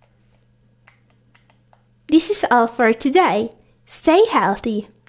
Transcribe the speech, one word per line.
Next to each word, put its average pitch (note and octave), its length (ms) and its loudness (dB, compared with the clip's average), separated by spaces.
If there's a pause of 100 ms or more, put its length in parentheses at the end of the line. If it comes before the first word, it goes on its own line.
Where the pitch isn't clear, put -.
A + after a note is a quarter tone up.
(2000)
This D#4+ 220 2
is G4+ 220 -4
all A#3 160 2
for A3+ 240 0
today. A#3 600 0 (360)
Stay F4+ 400 2
healthy G#3 640 -4 (200)